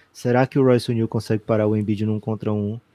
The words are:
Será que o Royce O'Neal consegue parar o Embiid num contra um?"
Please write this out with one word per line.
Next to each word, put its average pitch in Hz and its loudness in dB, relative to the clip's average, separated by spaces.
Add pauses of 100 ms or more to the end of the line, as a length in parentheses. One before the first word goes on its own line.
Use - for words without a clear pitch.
(120)
Será 127 2
que 147 -4
o 135 4
Royce 127 4
O'Neal 113 0
consegue 110 -2
parar 107 0
o 107 0
Embiid 107 -2
num 107 -2
contra 107 -6
um?" 104 -4 (160)